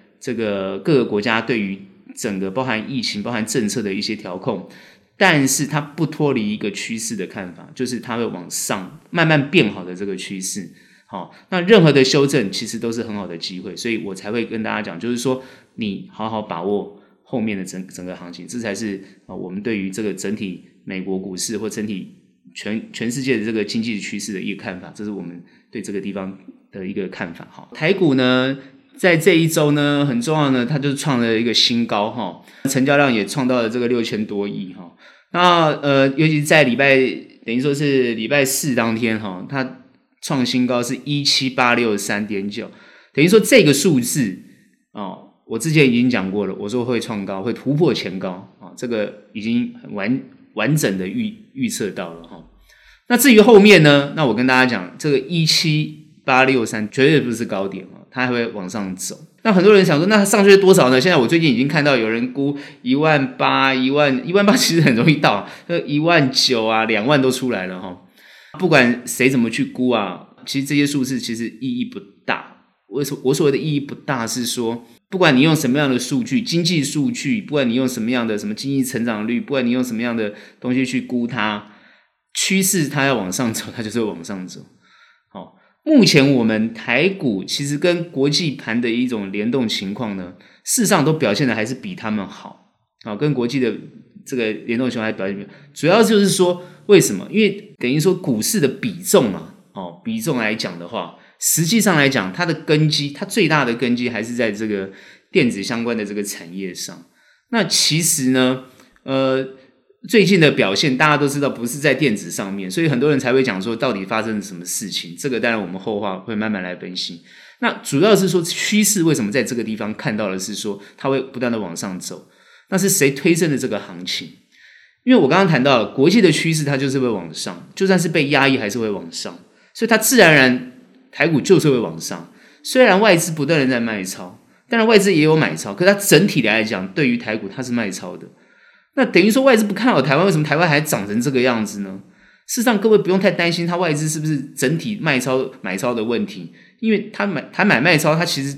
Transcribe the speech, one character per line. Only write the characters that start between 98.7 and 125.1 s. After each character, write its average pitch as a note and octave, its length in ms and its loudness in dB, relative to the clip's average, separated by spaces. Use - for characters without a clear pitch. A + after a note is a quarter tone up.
重 B2+ 320 4
啊， D#2+ 200 -14
哦， F#2 300 -14
比 A2+ 180 -6
重 C3 180 -4
来 A2 160 -2
讲 F#2+ 240 -8
的 E2+ 100 -16
话， F#2 280 -10
实 - 260 0
际 G#3+ 140 2
上 G3+ 180 2
来 C#3 120 4
讲， G2+ 240 0
它 E3+ 140 -4
的 E3 80 -2
根 D#3 340 2
基， C#3+ 220 -2
它 E3 160 -10
最 G3 200 0
大 D3+ 180 2
的 A#2 100 -2
根 A#2+ 200 -2
基 A#2+ 140 -2
还 G#2 140 -4
是 A#2 120 -8
在 A#2+ 160 -2
这 G#2 160 -6
个 G2 240 -4
电 C#3 200 2
子 G2 120 -6
相 A#2 220 -6
关 A#2 100 -2
的 A2 80 -4
这 G2+ 120 -8
个 G#2 80 -4
产 F2+ 340 -12
业 F#2+ 160 -8
上。 - 320 -14
那 A#3 140 2
其 - 360 0
实 C3+ 300 0
呢， C3 340 2
呃， C3 440 0
最 G#3+ 160 6
近 F#3 160 4
的 D3+ 100 6
表 G2+ 240 0
现 C3 220 0
大 D#3 100 4
家 D3 120 4
都 C#3+ 100 2
知 C#3+ 100 -4
道 C#3 120 0
不 A2+ 160 -6
是 D3 120 -8
在 C#3+ 140 2
电 B2+ 240 0
子 F2 140 -12
上 G2 200 -8
面， G2 200 -8
所 E3 120 -2
以 E3 60 2
很 C3+ 100 0
多 D3 120 2
人 C#3+ 80 2
才 B2 160 0
会 C3+ 80 4
讲 G#2 180 -2
说 A2+ 160 -4
到 B2+ 160 -2
底 F#2+ 140 -6
发 A2 160 -4
生 A2 140 -6
了 G2+ 40 -4
什 F#2+ 160 -12
么 F2 80 -14
事 F#2+ 240 -8
情， F2+ 300 -10
这 D3 100 -6
个 A#2+ 100 -4
当 A#2 140 -2
然 A2 80 -2
我 F#2+ 60 -6
们 F2+ 120 -10
后 G2+ 220 -6
话 F#2+ 180 -6
会 A2 160 -10
慢 G#2+ 160 -2
慢 G2 120 -4
来 F2+ 140 -8
分 F#2 200 -14
析。 F2 240 -10
那 A#3 100 -2
主 C#3 180 -2
要 G#3 160 6
是 F#3 100 2
说 F3 140 0
趋 G#3 420 0
势 G3 200 2
为 D#3+ 120 4
什 B2+ 80 0
么 G2+ 80 -2
在 B2+ 120 0
这 A2+ 120 -6
个 A#2 80 -4
地 G#2+ 140 -6
方 G#2+ 180 -8
看 A2 220 -6
到 G#2+ 140 -4
的 F#2+ 80 -6
是 G2+ 160 -10
说 G2+ 260 -8
它 C#3 140 -4
会 C3+ 100 0
不 C3 180 -12
断 A#2+ 120 -4
的 A2+ 80 -4
往 F2 180 -8
上 F#2+ 220 -8
走， - 300 -14
那 F#3+ 80 0
是 G3 100 2
谁 C#3 220 4
推 E3 240 0
升 D#3+ 160 2
的 C3+ 80 -2
这 B2 80 -4
个 G#2+ 120 -6
行 F2+ 260 -14
情？ - 240 -8
因 B3+ 100 6